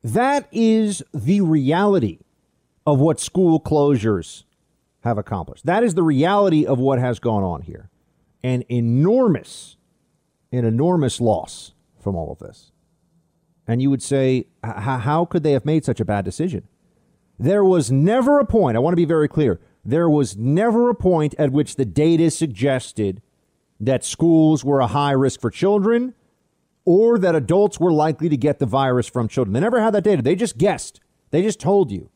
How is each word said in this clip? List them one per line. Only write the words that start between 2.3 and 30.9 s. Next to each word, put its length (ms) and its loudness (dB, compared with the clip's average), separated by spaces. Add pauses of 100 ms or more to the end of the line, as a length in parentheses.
of 100 2
what 220 2
school 400 2
closures 880 0 (580)
have 160 -2
accomplished. 480 -10
That 160 0
is 100 0
the 80 0
reality 640 2
of 140 0
what 180 0
has 220 -2
gone 240 -2
on 180 -6
here. 300 -20 (520)
An 240 -4
enormous, 1080 -2 (760)
an 140 -2
enormous 560 0
loss 520 -4 (260)
from 160 -6
all 160 -10
of 80 -16
this. 320 -20 (960)
And 120 -2
you 120 2
would 100 -2
say, 460 0 (180)
"H-, 100 -8
h-, 260 -4
how 240 0
could 180 -2
they 80 2
have 120 2
made 220 0
such 140 -2
a 60 -2
bad 200 -2
decision?" 420 -6 (680)
There 260 2
was 280 2
never 480 2
a 60 2
point, 300 0
I 40 2
want 140 0
to 40 0
be 80 2
very 220 2
clear, 320 -2 (260)
there 240 0
was 260 0
never 540 0
a 60 0
point 420 0
at 140 0
which 240 -2
the 100 -2
data 460 2
suggested 920 -4 (580)
that 240 -2
schools 600 2
were 160 0
a 80 0
high 240 -2
risk 300 0
for 100 -2
children 640 0 (720)
or 320 4
that 160 2
adults 460 0
were 140 2
likely 360 0
to 60 2
get 240 -2
the 60 0
virus 420 0
from 220 -4
children. 240 -2
They 80 0
never 200 0
had 120 0
that 100 0
data. 180 2
They 140 0
just 220 -4
guessed. 420 -2 (320)